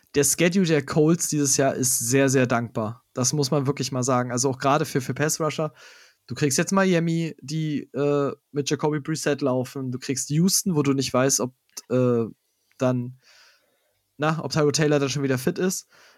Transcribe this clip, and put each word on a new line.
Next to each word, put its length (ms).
der 100
Schedule 400
der 200
Colts 440
dieses 260
Jahr 180
ist 260
sehr, 280
sehr 200
dankbar. 680
Das 180
muss 180
man 160
wirklich 280
mal 100
sagen. 300
Also 160
auch 80
gerade 260
für, 160
für 140
Pass-Rusher. 600
Du 80
kriegst 220
jetzt 140
Miami, 680
die, 520
äh, 380
mit 180
Jacoby 300
Brissett 420
laufen. 500
Du 80
kriegst 300
Houston, 460
wo 80
du 100
nicht 200
weißt, 280
ob, 140
äh, 360
dann, 400
na, 240
ob 100
Tyrod 240
Taylor 240
dann 100
schon 140
wieder 140
fit 200
ist. 300